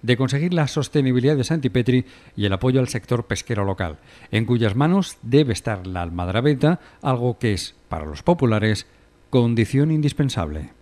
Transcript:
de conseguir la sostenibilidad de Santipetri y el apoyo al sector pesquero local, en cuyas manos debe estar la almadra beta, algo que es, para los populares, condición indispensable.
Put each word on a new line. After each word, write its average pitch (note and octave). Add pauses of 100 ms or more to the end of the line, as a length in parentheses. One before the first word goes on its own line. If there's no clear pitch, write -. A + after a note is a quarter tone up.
de A#2+
conseguir C#3
la D#3
sostenibilidad C3+
de C#3
Santipetri B2+ (320)
y G#2
el G2
apoyo B2+
al B2+
sector A#2
pesquero G#2
local, F2+ (340)
en A2
cuyas A2+
manos F3
debe B2+
estar F#2+
la F2+
almadra F2
beta, D3 (220)
algo B2
que G#2+
es, - (140)
para D#2+
los D2+
populares, A2 (440)
condición A#2+
indispensable. B2